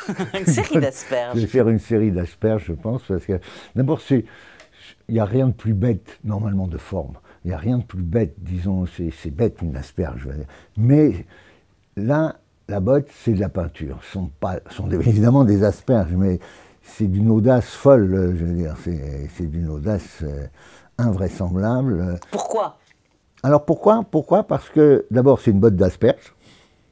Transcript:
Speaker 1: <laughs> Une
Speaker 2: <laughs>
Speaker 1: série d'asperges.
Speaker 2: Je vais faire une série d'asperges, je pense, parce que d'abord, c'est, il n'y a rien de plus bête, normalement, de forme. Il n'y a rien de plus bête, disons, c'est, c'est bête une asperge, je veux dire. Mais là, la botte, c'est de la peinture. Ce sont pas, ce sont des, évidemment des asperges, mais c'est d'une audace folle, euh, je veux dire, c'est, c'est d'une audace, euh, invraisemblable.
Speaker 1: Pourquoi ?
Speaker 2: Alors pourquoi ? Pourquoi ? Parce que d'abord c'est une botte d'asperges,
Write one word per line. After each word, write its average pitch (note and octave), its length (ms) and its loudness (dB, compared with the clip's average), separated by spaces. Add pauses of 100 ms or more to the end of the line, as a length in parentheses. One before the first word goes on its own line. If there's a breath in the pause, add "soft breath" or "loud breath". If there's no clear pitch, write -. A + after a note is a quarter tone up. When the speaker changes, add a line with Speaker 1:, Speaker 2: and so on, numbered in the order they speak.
Speaker 1:
<laughs> F#3+ 320 -6
Une F3 60 -6
Speaker 2:
<laughs> E3 60 4
Speaker 1:
série F3 280 0
d'asperges. B2 560 -4
Speaker 2:
Je A#2 40 -2
vais G#2+ 60 -2
faire A#2 220 2
une A2+ 100 2
série G#2+ 320 0
d'asperges, F2+ 560 -4
je F2 60 -6
pense, A2 340 -8
parce F2+ 180 -4
que F#2 140 -4 (380 loud breath)
d'abord, C3+ 240 -2
c'est, B2+ 240 0 (840 loud breath)
il A2+ 60 -4
n'y A2+ 60 0
a G#2 40 0
rien B2+ 220 0
de A#2+ 60 2
plus A2 220 -2
bête, G2+ 500 -2
normalement, G2+ 420 -4
de E2+ 120 -6
forme. D#2 360 -10 (300 soft breath)
Il E2+ 40 -8
n'y F#2 60 -4
a E2+ 40 -8
rien B2 200 -2
de A#2 60 -4
plus F2+ 180 -10
bête, E2+ 360 -2
disons, F#2 480 -4 (100)
c'est, E2+ 200 -6
c'est E2+ 140 -12
bête G2 320 -2
une D2 140 -6
asperge, C2+ 480 -8
je C#2 60 -10
veux C#2 40 -10
dire. D2 120 -10 (300 soft breath)
Mais A#2+ 480 2 (720 soft breath)
là, C#3+ 380 -2 (340)
la G2+ 120 -4
botte, C3 260 2 (160)
c'est A#2 100 0
de F#2+ 80 0
la G2+ 80 -2
peinture. E2 540 -8
Ce - 100 -20
sont F#2 180 -8 (100)
pas, F#2 160 -4 (140)
ce - 60 -20
sont F#2 120 -6
des, F2+ 80 -2
évidemment A#2+ 480 4
des G2+ 180 4
asperges, G2 540 0
mais F#2 240 0 (420 loud breath)
c'est - 240 -6
d'une G2+ 240 2
audace A2+ 400 2
folle, A2+ 440 4
euh, F2+ 220 0
je E2 80 -4
veux E2+ 100 -2
dire, E2 280 -4
c'est, C#2+ 540 -8
c'est F2 120 -8
d'une D#2+ 200 -6
audace, D#2 540 -6
euh, C#2+ 240 -8 (520 soft breath)
invraisemblable. F#2+ 1200 -2 (120)
Speaker 1:
Pourquoi ? - 480 -4 (640)
Speaker 2:
Alors D3 220 4
pourquoi ? G#3 440 2
Pourquoi ? E3+ 360 0
Parce - 240 -4
que D3+ 420 6
d'abord B2 300 4
c'est B2 100 2
une G2 80 6
botte G#2+ 180 6
d'asperges, - 580 0 (580 soft breath)